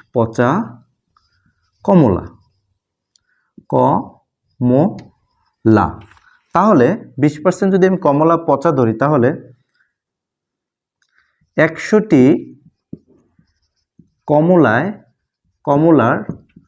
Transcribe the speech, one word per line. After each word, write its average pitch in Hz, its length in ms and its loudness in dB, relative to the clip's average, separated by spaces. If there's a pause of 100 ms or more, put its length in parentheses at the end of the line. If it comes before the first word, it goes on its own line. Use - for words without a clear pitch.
(140)
পচা 123 500 -2 (1200)
কমলা, 120 400 2 (1500)
কমলা। - 2250 -4 (560)
তাহলে 180 420 2 (220)
বিশ 143 240 -2
পার্সেন্ট 190 320 -2
যদি 185 120 2
আমি 185 100 0
কমলা 156 400 0
পচা 165 340 -2
ধরি, 123 240 0
তাহলে 143 580 -2 (2000)
একশোটি 156 1000 0 (1700)
কমলায়, 156 640 2 (720)
কমলার 147 600 0 (440)